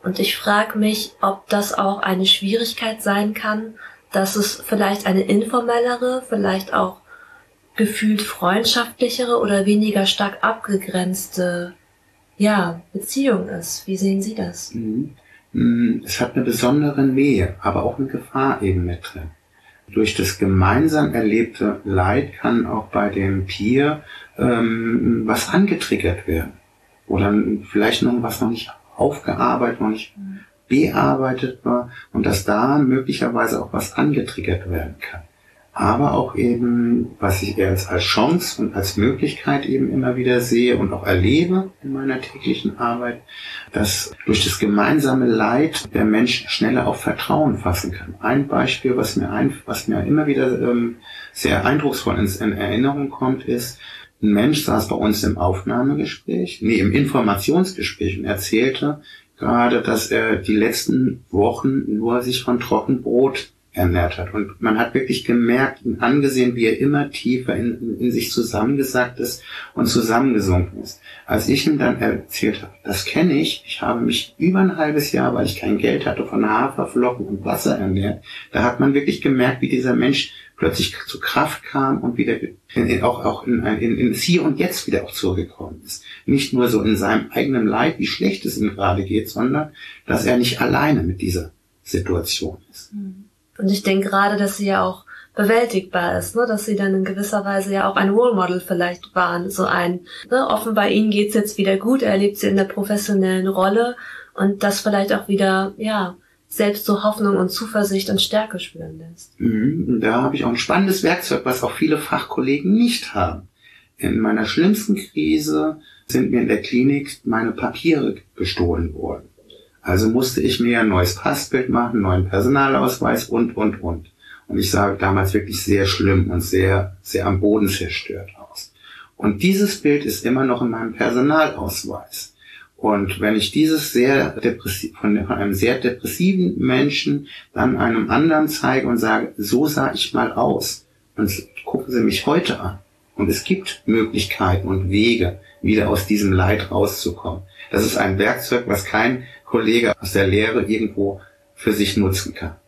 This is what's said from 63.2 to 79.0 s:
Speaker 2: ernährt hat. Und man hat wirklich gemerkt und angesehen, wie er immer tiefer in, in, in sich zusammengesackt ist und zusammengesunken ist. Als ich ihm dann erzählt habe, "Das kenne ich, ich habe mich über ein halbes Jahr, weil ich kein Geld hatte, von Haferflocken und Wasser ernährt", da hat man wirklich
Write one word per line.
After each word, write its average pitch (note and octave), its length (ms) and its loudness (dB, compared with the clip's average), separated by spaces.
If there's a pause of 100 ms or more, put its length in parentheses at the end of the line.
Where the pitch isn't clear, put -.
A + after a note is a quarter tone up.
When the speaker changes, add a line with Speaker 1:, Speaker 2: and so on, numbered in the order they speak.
Speaker 2:
ernährt F2 440 0
hat. F#2 160 -8
Und G#2+ 280 -6
man G#2+ 160 2
hat G#2 160 0
wirklich B2+ 300 0
gemerkt A#2+ 640 2
und G#2 160 -2
angesehen, B2+ 540 2
wie A#2 100 2
er A2+ 140 2
immer C#3+ 300 2
tiefer B2 460 -2
in, A2+ 240 -2
in, A2+ 200 -6
in A#2+ 120 0
sich A#2 200 -2
zusammengesackt B2 880 0
ist - 240 -6 (300)
und A#2+ 120 0
zusammengesunken A2 960 2
ist. - 180 -16 (260)
Als - 220 0
ich C#3 180 2
ihm D3+ 140 4
dann C3 200 2
erzählt - 600 -2
habe, - 120 -18 (100)
"Das F#2 220 -4
kenne D#3+ 280 2
ich, - 320 0
ich - 160 -10
habe A#2 200 -2
mich - 360 -2
über F#3 220 4
ein F#3 160 4
halbes D3+ 380 0
Jahr, B2+ 200 2
weil A2 120 0
ich F#2 100 -2
kein G#2+ 220 0
Geld - 280 0
hatte, - 200 -2
von A2 240 0
Haferflocken B2 760 0
und F#2+ 200 -6
Wasser - 320 -2
ernährt", G2 460 -2 (280)
da - 120 0
hat A#2+ 180 0
man C#3 120 4
wirklich C#3+ 280 0